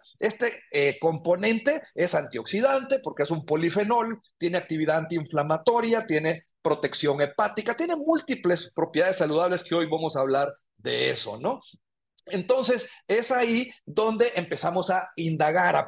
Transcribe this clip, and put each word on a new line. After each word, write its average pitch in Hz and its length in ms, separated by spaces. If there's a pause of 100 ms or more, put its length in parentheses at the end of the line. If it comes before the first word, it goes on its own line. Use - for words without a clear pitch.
(180)
Este, 226 320 (220)
eh, 143 260
componente 190 840 (120)
es 175 220
antioxidante 247 840
porque 151 240
es 143 80
un 165 140
polifenol, 208 760 (160)
tiene 170 200
actividad 156 420
antiinflamatoria, 160 1080
tiene 156 380 (160)
protección 147 580
hepática, 208 560
tiene 339 220
múltiples 277 760
propiedades 180 440
saludables 175 440
que - 140
hoy 165 140
vamos 156 260
a 135 60
hablar 139 320 (240)
de 123 320
eso, 113 280
¿no? 196 220 (680)
Entonces, 233 600 (200)
es 233 240
ahí 247 400 (120)
donde 220 520
empezamos 170 560
a 185 240
indagar, 160 600
a, 147 120